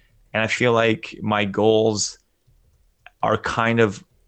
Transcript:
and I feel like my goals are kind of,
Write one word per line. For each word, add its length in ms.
and 80
I 60
feel 240
like 500
my 240
goals 720
are 160
kind 420
of, 240